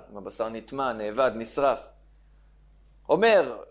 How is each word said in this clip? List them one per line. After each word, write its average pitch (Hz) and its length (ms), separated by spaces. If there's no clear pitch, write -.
אם 104 60
הבשר 101 320
נטמע, 120 440
נאבד, 110 420
נשרף. 120 540
אומר 170 600